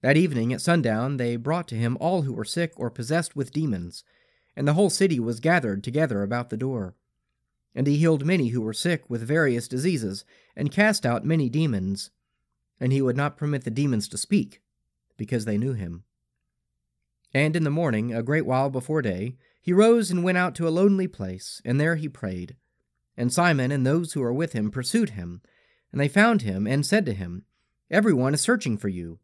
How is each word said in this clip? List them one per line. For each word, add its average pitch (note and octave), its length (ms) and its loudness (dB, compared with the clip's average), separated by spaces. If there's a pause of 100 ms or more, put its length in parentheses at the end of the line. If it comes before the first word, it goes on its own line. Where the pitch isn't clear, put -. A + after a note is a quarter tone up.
That F3+ 160 4
evening B2+ 380 2
at - 80 -6
sundown C3+ 560 2
they A#2+ 180 -2
brought D#3 320 -4
to A#2 80 -6
him A#2 240 0
all F3 220 0
who C3+ 100 -2
were A2 100 -6
sick E3+ 340 -4
or A#2+ 120 -6
possessed C#3 480 -4
with C3+ 160 -4
demons, G2+ 500 -4 (540)
and C#3 100 -2
the C#3+ 60 4
whole F#3 160 4
city E3 320 2
was A2+ 200 -4
gathered A2+ 440 0
together B2 380 0
about A#2+ 260 -4
the A#2 80 -6
door. A#2 380 -4 (800)
And C3+ 120 0
he C#3+ 120 2
healed D#3 260 2
many D#3+ 240 2
who A#2 140 -2
were A2 100 -4
sick E3+ 380 -4
with A#2 100 -4
various B2+ 480 0
diseases, B2+ 560 -2 (320)
and D3 160 -2
cast G#3 320 2
out A#2+ 180 0
many D3+ 280 0
demons. G#2 580 -2 (720)
And B2 120 0
he C3+ 100 2
would B2+ 140 2
not C#3+ 200 -2
permit D3 280 -2
the A2+ 80 -4
demons B2 340 0
to - 100 -12
speak, - 460 -2 (540)
because A2 300 -4
they G#2+ 120 -2
knew C3 140 -2
him. F2+ 320 -8 (1300)
And D#3 220 2
in D#3+ 80 0
the C#3+ 60 0
morning, A#2+ 440 0
a A#2 80 -2
great D3 240 -2
while C3 240 0
before C3+ 320 -4
day, G#2+ 340 -4 (240)
he F3 120 -2
rose G#3+ 400 6
and F3 100 0
went F3+ 160 2
out F3+ 160 0
to E3 140 -2
a - 20 2
lonely F#3+ 380 4
place, - 560 -10
and B2 160 0
there E3 160 2
he D3+ 120 -6
prayed. F#2 460 -8 (640)
And B2 160 0
Simon C#3+ 400 2
and C3+ 120 0
those D#3+ 280 0
who D3 80 -4
were A#2+ 120 -2
with D#3+ 200 -4
him G#2+ 180 -2
pursued C3 400 -2
him, F2+ 320 -12 (480)
and B2+ 100 -4
they C#3+ 60 2
found G3+ 360 4
him, G2+ 260 -2
and C#3 180 0
said G#3 200 2
to A2+ 80 -4
him, F#2 300 -10 (460)
"Everyone D3+ 420 4
is D3 100 0
searching C3+ 360 0
for G#2+ 100 -4
you." E2+ 360 -8